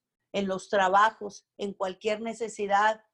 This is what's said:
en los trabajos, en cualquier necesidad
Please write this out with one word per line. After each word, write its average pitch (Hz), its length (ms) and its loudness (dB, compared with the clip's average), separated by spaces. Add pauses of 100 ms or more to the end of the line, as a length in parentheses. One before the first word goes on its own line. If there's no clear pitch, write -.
(340)
en 196 140 -2
los 190 220 -6
trabajos, 202 760 2 (100)
en 202 160 -8
cualquier 208 480 -4
necesidad 214 800 -2 (120)